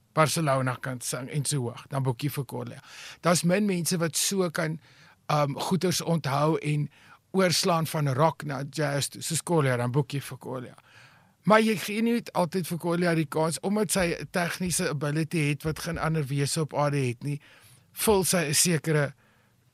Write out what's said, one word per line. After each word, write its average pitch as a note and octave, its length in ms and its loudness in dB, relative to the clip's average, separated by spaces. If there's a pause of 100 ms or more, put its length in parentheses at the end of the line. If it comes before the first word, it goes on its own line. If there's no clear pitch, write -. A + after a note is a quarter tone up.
(120)
Barcelona C3+ 680 2
kan C3 200 -8
sing C3 300 -8
en C#3+ 140 -2
so D3 160 0
hoog, A#2 280 -6
dan C#3 140 -2
boek B2 200 0
jy C#3+ 80 0
vir C#3 140 -6
Corlia. A#2+ 380 -10 (380)
Daar's E3+ 240 4
min F#3+ 220 2
mense F3+ 320 0
wat E3 180 -2
so F#3+ 340 0
kan, D#3+ 300 -4 (500)
um, D3 280 2
goeters F#3 440 0
onthou D3+ 560 2
en D3 320 -2 (400)
oorslaan F3 560 2
van D3 220 0
rock D3 360 2
na C#3 260 -6
jazz C#3+ 380 -2
toe, A2+ 140 -12
soos D#3 200 -2
Corlia, C#3 340 2
dan A#2+ 140 0
boek C#3 220 0
jy C#3 80 -4
vir - 180 -12
Corlia. B2 360 -10 (680)
Maar G#3+ 160 6
jy A3 160 2
gee G#3 260 -4
nie A#3 200 2 (100)
altyd F3+ 340 0
vir F3 120 -4
Corlia F3 360 2
die D#3+ 120 2
kans, D#3 340 -2
omdat G3+ 320 0
sy F3 280 0
'n D3+ 100 -10
tegniese F3 580 -2
ability D3+ 600 0
het D3 140 -2
wat D#3 160 -4
geen E3 200 -6
ander D#3+ 280 0
wese C#3 340 0
op D3 140 -4
aarde C#3+ 320 2
het A#2+ 160 -4
nie, C#3+ 180 -4 (520)
vul G3 320 2
sy F#3+ 120 2 (120)
'n D3+ 60 0
sekere D3+ 600 2 (600)